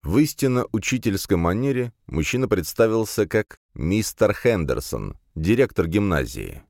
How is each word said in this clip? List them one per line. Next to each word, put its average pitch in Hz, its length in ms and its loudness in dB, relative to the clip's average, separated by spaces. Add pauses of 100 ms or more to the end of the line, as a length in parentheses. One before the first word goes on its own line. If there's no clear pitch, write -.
В 78 140 0
истинно 131 560 2
учительской 104 640 0
манере 120 560 0 (140)
мужчина 123 420 -2
представился 110 800 2
как - 300 -2 (160)
мистер 104 580 0
Хендерсон, 65 880 -2 (160)
директор 98 520 2
гимназии. 78 840 -2